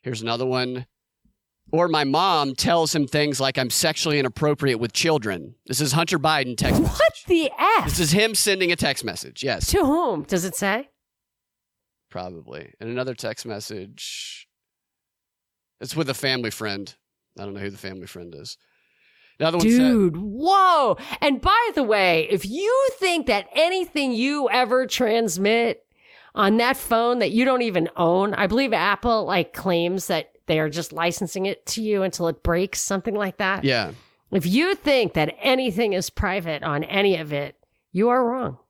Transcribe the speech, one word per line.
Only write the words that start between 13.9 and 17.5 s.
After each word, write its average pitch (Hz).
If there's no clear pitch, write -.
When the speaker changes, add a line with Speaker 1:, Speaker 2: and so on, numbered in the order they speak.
Speaker 1:
It's 120
with 151
a 135
family 123
friend. 101
I 98
don't 101